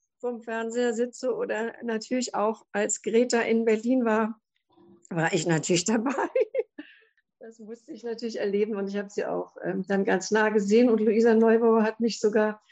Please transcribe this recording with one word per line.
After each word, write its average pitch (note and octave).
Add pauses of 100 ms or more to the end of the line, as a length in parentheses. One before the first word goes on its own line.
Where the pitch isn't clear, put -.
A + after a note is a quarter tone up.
(280)
vom A#3+
Fernseher A3+
sitze A#3+
oder G#3+ (100)
natürlich A#3
auch, G#3+
als G#3
Greta A#3
in A3+
Berlin A#3
war, A3 (720)
war E3
ich F3
natürlich E3
<laughs> -
dabei. A#3+ (1120)
Das A3+
musste A#3
ich G#3+
natürlich A#3
erleben G#3
und G3
ich G3
habe G3+
sie -
auch, F3
ähm, F#3
dann G3
ganz F#3
nah G#3+
gesehen G#3+
und C#4
Luisa A3+
Neubauer A3+
hat G#3+
mich A3+
sogar G#3+ (100)